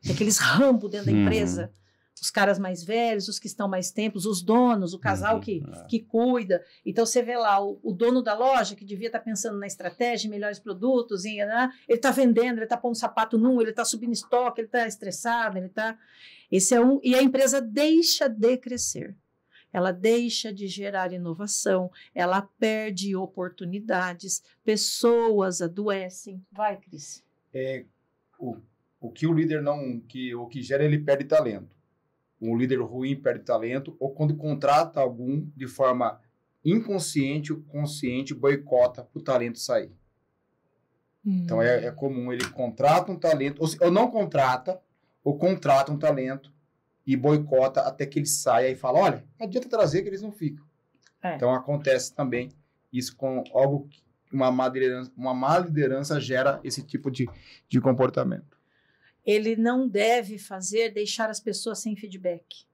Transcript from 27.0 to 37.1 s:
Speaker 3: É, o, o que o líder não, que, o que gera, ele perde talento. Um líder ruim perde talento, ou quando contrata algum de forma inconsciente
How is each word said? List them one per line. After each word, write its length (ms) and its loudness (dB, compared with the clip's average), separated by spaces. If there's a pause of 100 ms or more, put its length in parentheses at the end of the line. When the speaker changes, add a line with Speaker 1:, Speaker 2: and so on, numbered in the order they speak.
Speaker 3:
É, 320 -6 (520)
o, 200 -10 (420)
o 100 -12
que 160 -4
o 60 2
líder 300 0
não, 380 -4
que, 340 -10
o 120 -10
que 160 -12
gera, 220 0
ele 140 2
perde 260 0
talento. 500 0 (640)
Um 180 -2
líder 260 2
ruim 360 -4
perde 260 -2
talento, 560 -4
ou 100 -4
quando 260 -2
contrata 640 0
algum 460 -2 (100)
de 120 -10
forma 520 0 (440)
inconsciente 880 0